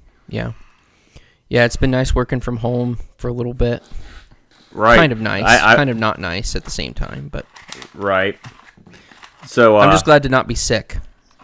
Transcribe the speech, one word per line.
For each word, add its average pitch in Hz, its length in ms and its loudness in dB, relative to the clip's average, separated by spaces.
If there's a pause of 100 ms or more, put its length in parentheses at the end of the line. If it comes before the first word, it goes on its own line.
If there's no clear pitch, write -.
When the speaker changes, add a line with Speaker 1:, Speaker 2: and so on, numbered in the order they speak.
(300)
Speaker 1:
Yeah. 113 220 -8 (960)
Yeah, 120 160 2
it's 120 100 -4
been 131 140 0
nice 131 240 -2
working 123 260 -2
from 123 180 -8
home 120 400 -4 (200)
for 123 100 -8
a 123 40 -6
little 120 220 -8
bit. 120 280 -2 (880)
Speaker 2:
Right. 113 240 4
Speaker 1:
Kind 151 160 4
of 110 80 -8
nice. 101 240 -4
Speaker 2:
I, 110 280 4
I 117 40 6
Speaker 1:
Kind 139 140 2
of 117 80 -4
not 110 200 -2
nice 92 380 -6
at - 80 -8
the - 60 -14
same 65 240 -8
time, - 360 -10
but - 140 -12 (500)
Speaker 2:
Right. 98 440 -2 (1080)
So, 113 300 4
uh, - 40 6
Speaker 1:
I'm 98 120 8
just 95 140 2
glad 147 180 6
to 139 60 -2
not 131 180 0
be 117 80 -4
sick. - 400 -4 (480)